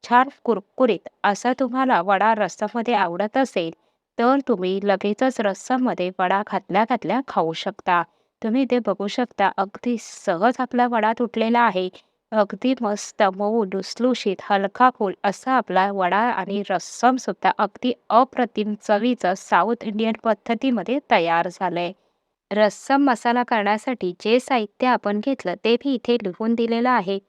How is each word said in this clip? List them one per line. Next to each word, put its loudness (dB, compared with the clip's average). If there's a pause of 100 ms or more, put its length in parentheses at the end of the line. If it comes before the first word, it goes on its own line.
छान 4 (160)
कुरकुरीत 0 (160)
असा 0
तुम्हाला 0
वडा 4
रस्सममध्ये -2
आवडत -2
असेल 0 (480)
तर 4 (100)
तुम्ही 0
लगेचच 0
रस्सममध्ये -2
वडा 2
घातल्या 0
घातल्या -2
खाऊ 0
शकता. -2 (400)
तुम्ही 0
इथे 0
बघू -2
शकता -2
अगदी -4
सहज -2
आपला 0
वडा 0
तुटलेला 0
आहे. 0 (440)
अगदी 0
मस्त -2 (140)
मऊ 0
लुसलुशीत -2
हलका 2 (100)
फुल -2 (120)
असा -2
आपला 2
वडा 0 (100)
आणि -4
रस्सम 0
सुद्धा -2
अगदी -2 (180)
अप्रतिम 0 (100)
चवीचं 0
साऊथ 0
इंडियन -2 (120)
पद्धतीमध्ये -2 (120)
तयार 2
झालंय. -4 (580)
रस्सम 2
मसाला 2
करण्यासाठी -2
जे 2
साहित्य -2
आपण 0
घेतलं -4 (100)
ते 4 (100)
मी 0
इथे 0
लिहून -2
दिलेलं 0
आहे. 0 (100)